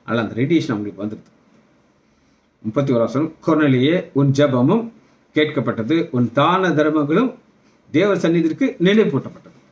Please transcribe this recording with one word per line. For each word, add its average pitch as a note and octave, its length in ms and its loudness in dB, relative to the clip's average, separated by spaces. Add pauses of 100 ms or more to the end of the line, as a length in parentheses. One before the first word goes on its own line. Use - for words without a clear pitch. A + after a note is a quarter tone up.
அதனால A2+ 240 -2
அந்த - 60 -12
radiation C3+ 360 0
அவங்களுக்கு G#2 340 -6
வந்துருது. G#2 280 -12 (1300)
முப்பத்தி C3+ 300 -2
ஓராவது A#2+ 60 2
வசனம், B2+ 340 -2 (140)
"கொர்நேலியே, D3+ 680 2
உன் C#3 180 2
ஜெபமும் C#3+ 600 2 (440)
கேட்கப்பட்டது, D3 760 -2
உன் B2 220 0
தான F3 380 0
தர்மங்களும் D3+ 640 0 (560)
தேவ F#3+ 280 2
சந்நிதிக்கு E3+ 600 0
நினைப்பூட்டப்பட்டது." F#3+ 800 0 (140)